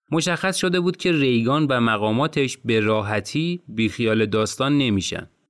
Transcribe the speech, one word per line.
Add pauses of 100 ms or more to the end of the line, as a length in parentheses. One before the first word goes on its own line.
(120)
مشخص
شده
بود
که
ریگان
و
مقاماتش
به
راحتی
بیخیال
داستان
نمیشن. (200)